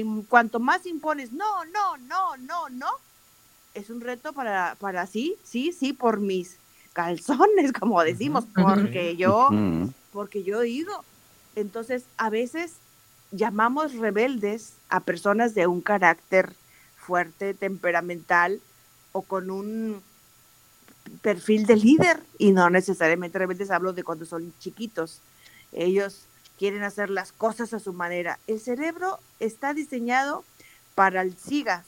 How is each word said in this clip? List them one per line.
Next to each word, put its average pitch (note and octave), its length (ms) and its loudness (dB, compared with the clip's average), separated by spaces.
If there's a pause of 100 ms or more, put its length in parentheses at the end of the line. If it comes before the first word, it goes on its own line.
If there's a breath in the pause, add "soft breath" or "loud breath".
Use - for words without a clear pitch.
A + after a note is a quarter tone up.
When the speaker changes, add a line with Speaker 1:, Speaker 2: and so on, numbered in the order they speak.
Speaker 1:
im-, G#3+ 220 -6
cuanto A#3 340 4
más D#4+ 260 0
impones, D4 460 -6
"No, F#4+ 340 -4
no, F#4 300 -4
no, D#4 400 -6
no, D4 320 -8
no", B3+ 200 -8 (880)
es G3+ 160 -14
un A#3+ 120 -12
reto B3 300 -10
para, G3+ 460 -4
para F#3 280 -4
sí, C4+ 380 -4
sí, C4+ 280 -4
sí, C#4 200 -4
por A3+ 280 0
mis F#3 380 -4 (340 soft breath)
calzones, C4 800 2
<laughs> - 60 -8
como G3 240 4
decimos, A#3+ 420 0
Speaker 2:
Ujú. - 180 -18
Speaker 1:
porque F#3+ 540 2
yo, G3+ 340 4
Speaker 3:
Ujú. F3+ 420 0 (200)
Speaker 1:
porque G3+ 300 -8
yo G3+ 180 -2
digo. D4+ 440 -4 (500)
Entonces, A3+ 500 -6 (120)
a A3 140 -2
veces B3+ 440 -4 (560)
llamamos A#3 640 0
rebeldes A3 760 -2 (160)
a F3+ 120 -2
personas G#3 540 0
de F3 120 4
un F3+ 160 0
carácter F#3 720 2 (420 soft breath)
fuerte, F3 560 -4
temperamental, F3 1080 0 (540)
o F#3+ 80 -6
con F#3+ 280 -6
un G#3 520 -6 (1160)
perfil G#3+ 460 2
de A3+ 100 8
líder, D#4+ 460 6 (160)
y G3+ 140 8
no F3+ 180 6
necesariamente F3+ 680 2
rebeldes, F#3 320 -4
hablo F#3 220 0
de F3 120 -8
cuando E3 200 -8
son E3+ 360 -10
chiquitos. F#3 600 -10 (520 soft breath)
Ellos G3 520 -2 (340)
quieren G3+ 260 -4
hacer G3+ 260 -4
las F#3 220 -6
cosas A3 420 -4
a F#3+ 60 -8
su F#3 120 -10
manera. F3 540 -4
El A3 140 -4
cerebro E4 580 -6 (220)
está A#3 340 -6
diseñado C#4 680 -4 (500 soft breath)
para F#3+ 280 4
el F#3 140 -4
siga, A3 520 -4